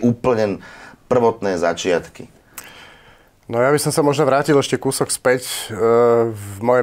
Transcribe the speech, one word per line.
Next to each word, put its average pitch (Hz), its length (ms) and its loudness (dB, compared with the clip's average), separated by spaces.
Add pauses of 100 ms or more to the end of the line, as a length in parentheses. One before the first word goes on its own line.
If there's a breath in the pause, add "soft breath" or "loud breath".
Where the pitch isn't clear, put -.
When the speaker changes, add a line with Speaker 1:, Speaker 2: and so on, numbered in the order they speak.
Speaker 1:
úplne 113 580 0 (460 loud breath)
prvotné 110 540 0
začiatky? 85 720 -4 (1120 loud breath)
Speaker 2:
No, 117 160 -4
ja 131 80 4
by 147 80 2
som 143 160 -2
sa - 80 0
možno 143 240 2
vrátil 143 320 2
ešte 131 240 0
kúsok 135 320 -4
späť, 127 320 0 (240)
e, 110 80 -12 (560)
v 101 320 -12
mojej 123 180 2